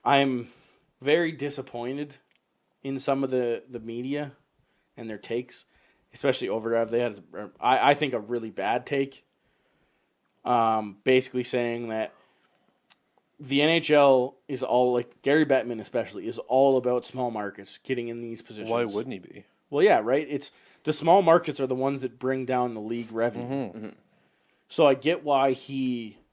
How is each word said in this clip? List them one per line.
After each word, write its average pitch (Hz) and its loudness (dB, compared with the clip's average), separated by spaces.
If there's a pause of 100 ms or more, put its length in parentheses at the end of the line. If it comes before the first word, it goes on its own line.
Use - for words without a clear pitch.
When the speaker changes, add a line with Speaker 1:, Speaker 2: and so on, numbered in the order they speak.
Speaker 1:
I'm 131 2 (520)
very 160 2
disappointed 139 -8 (680)
in 135 -6
some 135 0
of 131 -2
the, 120 -2
the 120 -12
media 127 -8 (640)
and 113 -12
their 107 -10
takes, - -8 (480)
especially 127 0
Overdrive. 113 0
They 117 0
had, 107 -4 (360)
I, 123 4
I - 6
think, 147 0
a 113 -2
really 113 -6
bad 110 -2
take, 135 -4 (1200)
um, 110 0
basically 127 2
saying 120 -4
that 110 -4 (1300)
the 139 0
N 156 4
H 165 2
L 135 6 (120)
is 127 -6
all, 123 2
like, - -4
Gary 147 4
Bettman 120 -2
especially, 104 -6
is 113 -8
all 135 4
about 123 0
small 123 -6
markets, 101 -10
getting 120 -4
in 117 -10
these 117 -12
positions. 110 -12
Speaker 2:
Why 120 2
wouldn't 110 -6
he 95 -10
be? - -20 (240)
Speaker 1:
Well, 143 2
yeah, 175 6
right? 139 0
It's, 143 -6 (320)
the 156 -2
small 165 6
markets 170 4
are 135 -2
the 131 -2
ones 135 -2
that 127 -8
bring 131 -2
down 123 -2
the 110 -10
league 110 -8
revenue. 117 -2 (260)
Speaker 2:
Mm-hmm. 104 -16
Speaker 3:
Mm-hmm. 107 -12 (800)
Speaker 1:
So 156 4
I 139 8
get 143 0
why 139 2
he 127 -6 (160)